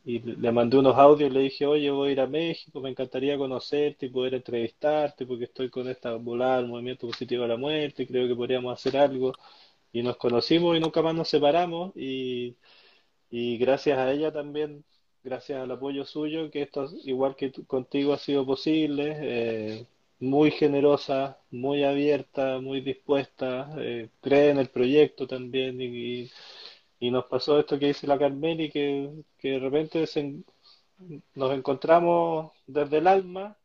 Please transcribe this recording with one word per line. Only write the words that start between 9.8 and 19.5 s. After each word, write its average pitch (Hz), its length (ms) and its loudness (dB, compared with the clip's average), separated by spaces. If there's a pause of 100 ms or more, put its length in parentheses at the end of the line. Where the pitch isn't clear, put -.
Y 117 100 -2
nos 123 140 -2
conocimos 160 600 2
y - 40 2
nunca 160 200 0
más 160 140 0
nos 165 140 -4
separamos 170 680 2
y, 127 600 -6 (760)
y 120 280 -4
gracias 135 400 2
a 131 140 0
ella 151 220 0
también, 147 500 -6 (400)
gracias 131 380 -8
al 127 100 -8
apoyo 139 340 -6
suyo, 151 460 -6
que 147 120 -4
esto, 139 260 -6 (160)
igual 135 320 0
que 139 140 -4
tú, - 140 -14
contigo, 139 480 -2
ha 135 60 -2
sido 143 260 0
posible, 147 760 0
eh, 113 680 -4 (320)